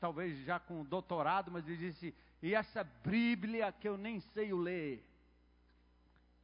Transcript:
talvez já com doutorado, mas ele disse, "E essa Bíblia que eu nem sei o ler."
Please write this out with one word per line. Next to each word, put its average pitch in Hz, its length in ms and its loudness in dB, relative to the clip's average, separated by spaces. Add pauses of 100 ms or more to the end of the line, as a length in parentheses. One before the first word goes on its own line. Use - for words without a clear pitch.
talvez 160 440 -2
já 175 140 0
com 160 260 -6
doutorado, 175 680 0
mas 170 160 -6
ele 170 100 -4
disse, 165 380 -6 (280)
"E 180 120 2
essa 214 300 0
Bíblia 214 880 2
que - 160 -4
eu 202 80 0
nem 208 240 -4
sei 214 320 -2
o 180 60 2
ler." 165 460 -2 (1400)